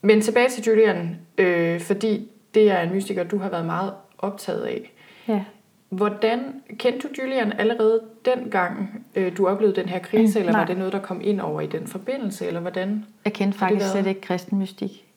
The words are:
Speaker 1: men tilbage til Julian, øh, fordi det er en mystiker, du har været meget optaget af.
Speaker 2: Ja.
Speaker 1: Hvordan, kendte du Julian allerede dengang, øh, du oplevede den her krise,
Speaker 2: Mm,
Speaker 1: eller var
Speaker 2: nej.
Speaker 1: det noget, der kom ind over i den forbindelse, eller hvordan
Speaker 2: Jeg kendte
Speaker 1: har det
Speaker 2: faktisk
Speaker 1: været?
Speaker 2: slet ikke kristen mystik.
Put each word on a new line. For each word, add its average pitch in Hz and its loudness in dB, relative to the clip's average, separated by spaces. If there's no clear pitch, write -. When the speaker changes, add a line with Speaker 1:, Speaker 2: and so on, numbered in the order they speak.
Speaker 1:
men 214 6
tilbage 233 4
til 240 -8
Julian, 202 4
øh, 170 2
fordi 208 -2
det 214 6
er 185 2
en 170 -2
mystiker, 190 -2
du 175 -2
har 190 -2
været 170 -4
meget 180 -2
optaget 196 -6
af. - -6
Speaker 2:
Ja. 208 0
Speaker 1:
Hvordan, 208 0
kendte 247 -2
du 285 -10
Julian 262 -2
allerede 220 2
dengang, 202 -2
øh, 185 -2
du 196 4
oplevede 202 2
den 180 -4
her 180 -2
krise, 214 4
Speaker 2:
Mm, - 0
Speaker 1:
eller 175 2
var 156 4
Speaker 2:
nej. 170 2
Speaker 1:
det 180 -2
noget, 190 -4
der 196 -2
kom 185 -8
ind 202 0
over 156 -4
i 156 -4
den 160 -6
forbindelse, 202 -6
eller 170 -4
hvordan 185 -4
Speaker 2:
Jeg 208 -2
kendte 202 -2
Speaker 1:
har 196 2
det 214 4
Speaker 2:
faktisk 196 0
Speaker 1:
været? 196 2
Speaker 2:
slet 190 0
ikke 190 -4
kristen 180 -2
mystik. 196 -8